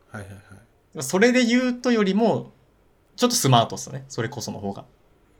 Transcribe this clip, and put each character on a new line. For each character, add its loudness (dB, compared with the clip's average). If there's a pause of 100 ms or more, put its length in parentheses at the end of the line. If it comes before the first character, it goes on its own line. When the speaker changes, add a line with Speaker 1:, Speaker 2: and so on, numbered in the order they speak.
(140)
Speaker 1:
い -12
は -12
い -14
は -18 (640)
い。 -8
Speaker 2:
そ -2
れ 6
で 2
言 2
う -4
と -2
よ 2
り 0
も、 0 (640)
ち 0
ょ 6
っ -6
と -2
ス 0
マ 8
ー -2
ト -8
っ -10
す -14
ね。 -14
そ -8
れ -4
こ -12
そ -8
の -10
方 -6
が。 -14 (560)